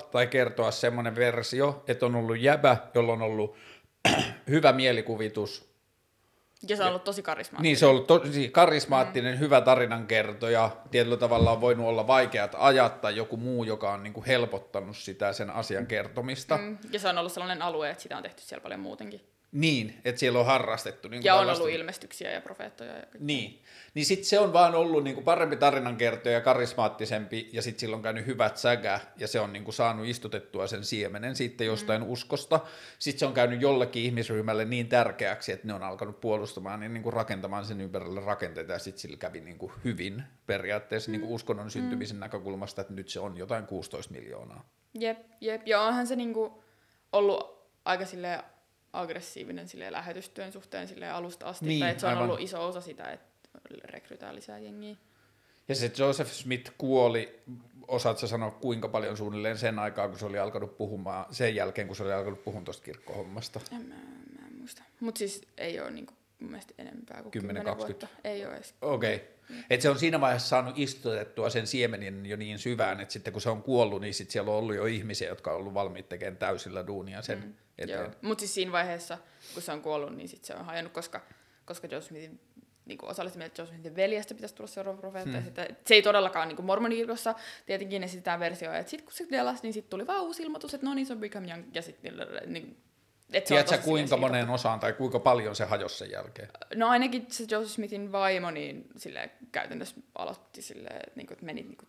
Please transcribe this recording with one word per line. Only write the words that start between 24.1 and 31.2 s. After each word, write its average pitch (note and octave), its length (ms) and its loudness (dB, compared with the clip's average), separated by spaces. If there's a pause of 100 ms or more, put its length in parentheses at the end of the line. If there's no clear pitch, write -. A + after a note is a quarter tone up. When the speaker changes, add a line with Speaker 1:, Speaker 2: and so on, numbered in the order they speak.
Speaker 1:
se G3+ 140 6
on G3+ 140 6
vaan E3+ 220 10
ollut E3 300 4
niinku C3+ 180 -4
parempi E3 340 4
tarinankertoja A#2+ 760 4
ja A#2 60 4
karismaattisempi, A2+ 1120 2
ja A2+ 100 -2
sit A2+ 160 -6
sillä A2 180 -4
on A2+ 60 -8
käynyt A2 240 -4
hyvät A#2 300 2
sägä, G#2 440 2 (160)
ja G#2+ 120 -6
se A#2 120 0
on G2+ 120 -2
niinku G#2 200 -10
saanut A2+ 340 0
istutettua G#2 600 -6
sen G#2+ 180 -8
siemenen G#2 520 -4